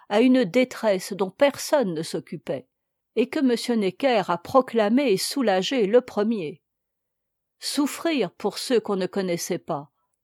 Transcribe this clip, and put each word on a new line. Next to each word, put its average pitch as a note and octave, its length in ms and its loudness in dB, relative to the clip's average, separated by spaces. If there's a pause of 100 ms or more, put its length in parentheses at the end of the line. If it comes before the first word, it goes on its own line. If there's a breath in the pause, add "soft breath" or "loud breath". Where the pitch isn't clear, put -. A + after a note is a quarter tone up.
à G3+ 120 2
une B3+ 240 6
détresse G#3+ 680 0
dont F#3 180 -4
personne C4 640 0
ne D#3 80 -4
s'occupait, D#3+ 680 -10 (480)
et A3+ 120 2
que D#4 120 -4
monsieur A#3+ 340 0
Necker G#3+ 540 0
a F3 100 0
proclamé B3 720 2
et F#3+ 60 2
soulagé G3+ 680 0
le A3+ 140 4
premier. G#3 640 -4 (1000)
Souffrir C#4+ 720 -2
pour - 260 -6
ceux A#3+ 220 0
qu'on G#3 160 -2
ne F#3 100 -2
connaissait F3+ 520 -4
pas, D3 320 -8 (340)